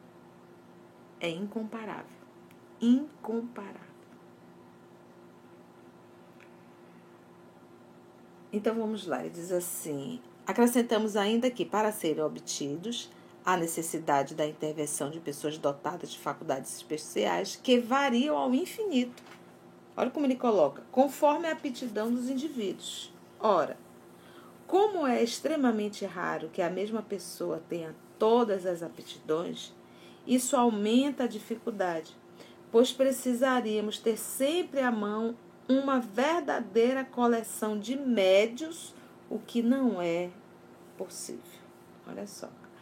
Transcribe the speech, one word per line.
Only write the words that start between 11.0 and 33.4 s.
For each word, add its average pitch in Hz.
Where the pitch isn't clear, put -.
ainda 226
que, 247
para 214
serem 156
obtidos, 151
a 185
necessidade 165
da 156
intervenção 151
de -
pessoas 147
dotadas 147
de -
faculdades 143
especiais 175
que 247
variam 262
ao 269
infinito. 285
Olha 247
como 285
ele 262
coloca, 208
conforme 294
a 311
aptidão 240
dos 247
indivíduos. 262
Ora, 185
como 381
é 233
extremamente 233
raro 160
que -
a 170
mesma 208
pessoa 175
tenha 165
todas 214
as 175
aptidões, -
isso 247
aumenta 240
a 240
dificuldade, 196
pois 240
precisaríamos 247